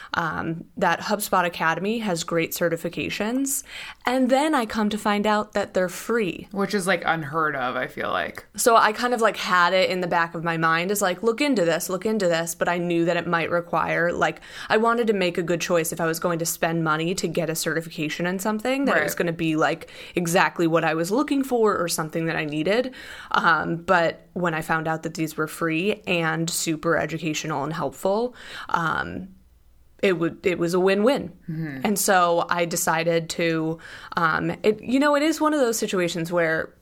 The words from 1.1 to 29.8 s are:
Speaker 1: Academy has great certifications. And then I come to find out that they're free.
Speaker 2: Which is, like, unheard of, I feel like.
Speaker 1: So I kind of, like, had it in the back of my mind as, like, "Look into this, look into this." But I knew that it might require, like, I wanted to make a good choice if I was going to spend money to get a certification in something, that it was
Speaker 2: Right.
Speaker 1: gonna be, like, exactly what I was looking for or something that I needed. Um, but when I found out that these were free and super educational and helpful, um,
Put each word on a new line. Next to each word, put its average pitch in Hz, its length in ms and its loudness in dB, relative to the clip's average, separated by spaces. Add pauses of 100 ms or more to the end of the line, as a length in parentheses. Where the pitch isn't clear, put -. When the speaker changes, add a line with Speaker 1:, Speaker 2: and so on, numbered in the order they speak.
Speaker 1:
Academy 175 540 0
has 175 240 -2
great 165 280 0
certifications. 208 1120 -2 (420)
And 247 240 2
then 294 260 4
I 240 100 2
come 214 240 0
to 214 80 -4
find 208 300 0
out 208 260 0
that 202 220 -2
they're 185 140 2
free. 220 640 -2
Speaker 2:
Which 190 220 -2
is, 190 140 0
like, 180 180 0
unheard 156 500 0
of, 127 200 -2
I 123 120 -2
feel - 240 -6
like. - 340 -4 (100)
Speaker 1:
So 233 200 4
I 214 180 6
kind 240 200 -2
of, 226 80 0
like, 208 160 4
had 180 360 4
it 185 180 4
in 185 100 -2
the 180 60 -2
back 170 280 0
of 165 80 -6
my 165 140 0
mind 165 340 2
as, 202 100 -2
like, 185 220 0
"Look 226 180 2
into 247 240 4
this, 165 240 0
look 185 160 -4
into 220 220 2
this." 170 280 0
But 180 120 0
I 175 120 2
knew 170 260 2
that 170 120 2
it 170 100 -2
might 165 240 0
require, 170 600 0
like, 165 300 -2 (280)
I 220 80 4
wanted 226 300 2
to 220 60 4
make 180 240 0
a 180 60 -2
good 170 180 0
choice 165 300 0
if 175 100 -6
I 165 40 0
was 165 140 -2
going 170 200 0
to 165 60 -2
spend 165 380 -2
money 160 320 0
to 185 120 -4
get 165 220 -2
a 160 60 -2
certification 165 720 -4
in 185 120 -2
something, 220 460 -2
that 196 120 4
it 151 60 2
was 160 100 -2
Speaker 2:
Right. - 40 -8
Speaker 1:
gonna 165 160 0
be, 160 220 0
like, 156 340 0 (260)
exactly 170 520 2
what 160 180 4
I 160 80 2
was 170 180 -2
looking 277 320 0
for 226 340 2
or 170 120 0
something 165 380 -4
that 160 100 -2
I 160 80 -2
needed. 196 480 0 (380)
Um, 165 460 2
but 170 560 0
when 175 200 0
I 156 80 -4
found 160 260 -2
out 160 160 -2
that 165 120 -6
these 160 200 -4
were 156 120 -2
free 170 600 -2
and 165 420 0
super 160 480 0
educational 156 680 -4
and 156 80 -6
helpful, 190 600 -2 (360)
um, 165 600 -2 (720)